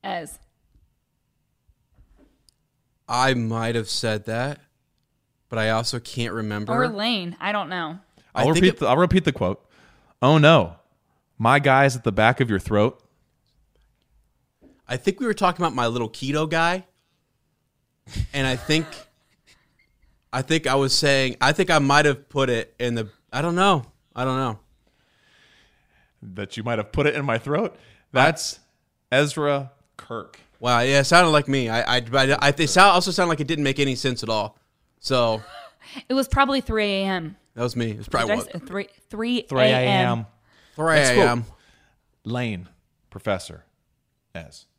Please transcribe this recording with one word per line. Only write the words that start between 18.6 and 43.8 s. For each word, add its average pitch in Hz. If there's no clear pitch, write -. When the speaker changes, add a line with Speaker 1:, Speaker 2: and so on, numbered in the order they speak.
Speaker 2:
I 135
think 156
I 131
was 135
saying, 135
I 131
think 180
I 160
might 143
have 143
put 135
it 117
in 120
the, 110
I 127
don't 175
know. 180
I 123
don't 131
know. 120
Speaker 3:
That 98
you 110
might 117
have 107
put 147
it 147
in 143
my 117
throat? 151
That's 143
Ezra 143
Kirk. -
Speaker 2:
Wow, 120
yeah, 135
it -
sounded 170
like 147
me. 135
I, 117
I, -
but 131
I, 143
it 160
sou-, 185
also 185
sounded 175
like 156
it 143
didn't 151
make 139
any 135
sense 123
at 110
all. 107
So 117
Speaker 1:
<laughs> -
It 254
was 269
probably 277
three 220
A 196
M. 180
Speaker 2:
That 117
was 120
me. 117
It 104
was 104
probably 120
Speaker 1:
Did 208
I 233
Speaker 2:
what? -
Speaker 1:
say 175
three, 196
three 233
A -
M? -
Speaker 3:
Three 127
A 127
M. 120
Speaker 2:
Three 160
A -
M. 131
Speaker 3:
Let's 120
quote -
Lane, 110
Professor 92